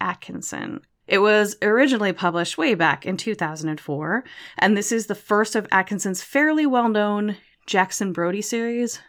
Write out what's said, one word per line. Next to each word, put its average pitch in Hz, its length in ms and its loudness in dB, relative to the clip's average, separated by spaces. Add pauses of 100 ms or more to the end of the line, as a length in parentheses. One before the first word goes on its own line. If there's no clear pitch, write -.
Atkinson. - 800 -8 (260)
It 196 120 2
was 208 440 4
originally 214 500 4
published 170 460 -2
way 302 160 2
back 160 320 0
in 185 100 -4
two 214 200 -6
thousand 156 320 -4
and 156 120 -6
four, 156 440 -4 (340)
and 202 180 4
this 202 140 -2
is 226 160 -2
the 202 80 -4
first 214 400 0
of 220 160 -2
Atkinson's 190 540 -2
fairly 302 420 2
well-known 208 680 0 (300)
Jackson 185 460 0
Brodie 175 300 -2
series, 233 560 -4 (100)